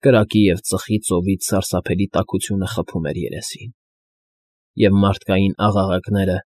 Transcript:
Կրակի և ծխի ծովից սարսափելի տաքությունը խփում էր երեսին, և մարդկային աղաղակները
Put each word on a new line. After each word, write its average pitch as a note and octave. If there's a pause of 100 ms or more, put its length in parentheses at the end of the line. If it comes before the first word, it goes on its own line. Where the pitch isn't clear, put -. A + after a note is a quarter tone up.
Կրակի A2
և F2+
ծխի G#2
ծովից F#2+
սարսափելի F#2+
տաքությունը F#2+
խփում E2+
էր C#2+
երեսին, - (1040)
և G2+
մարդկային G2
աղաղակները F#2+